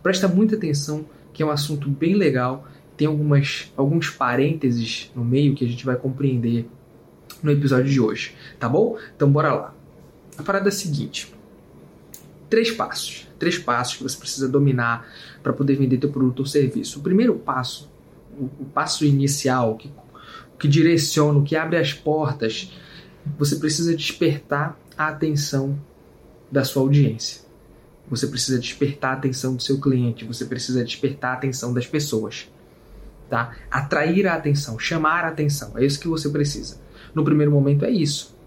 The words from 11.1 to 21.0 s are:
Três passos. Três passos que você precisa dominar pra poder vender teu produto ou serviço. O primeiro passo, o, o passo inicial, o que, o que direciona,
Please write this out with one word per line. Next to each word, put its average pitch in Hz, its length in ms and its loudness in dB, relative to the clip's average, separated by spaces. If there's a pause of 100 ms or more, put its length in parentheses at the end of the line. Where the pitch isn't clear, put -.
Três 226 220 2
passos. - 560 -8 (120)
Três - 180 0
passos 123 380 -2
que - 80 -12
você 131 140 -6
precisa - 300 -6
dominar 127 600 2 (340)
pra - 100 -2
poder 139 240 2
vender 131 220 2
teu 139 140 -2
produto 127 300 0
ou 135 40 -2
serviço. 139 540 0
O - 20 -12
primeiro 202 340 4
passo, - 540 -6 (480)
o, 143 60 -6
o 131 220 -10
passo 151 380 -2
inicial, 135 680 2
o 110 60 -6
que, - 100 -20 (680)
o - 60 -20
que - 80 0
direciona, 151 720 4